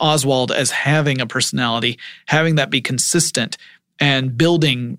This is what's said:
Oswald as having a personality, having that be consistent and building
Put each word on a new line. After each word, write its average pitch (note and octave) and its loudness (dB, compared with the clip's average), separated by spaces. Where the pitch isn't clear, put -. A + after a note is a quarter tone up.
Oswald C#3 2
as C3 0
having C#3+ 0
a A#2+ -4
personality, A#2+ -2
having D#3+ 2
that C3+ 0
be C3+ 0
consistent - -2
and C3 0
building D3+ 2